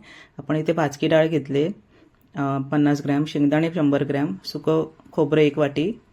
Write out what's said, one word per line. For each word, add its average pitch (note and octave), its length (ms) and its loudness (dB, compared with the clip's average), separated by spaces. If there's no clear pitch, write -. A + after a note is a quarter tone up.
आपण E3 180 -4
इथे D#3 160 -2
भाजकी D#3+ 360 -2
डाळ D#3+ 180 6
घेतले, C#3+ 400 0
अ, C#3 220 -2
पन्नास C#3+ 460 2
ग्रॅम, C#3+ 200 0
शेंगदाणे D3+ 500 0
शंभर C#3+ 300 2
ग्रॅम, C#3+ 300 -2
सुकं D#3 400 -2
खोबरं D3+ 280 2
एक D3 180 2
वाटी D3+ 420 -2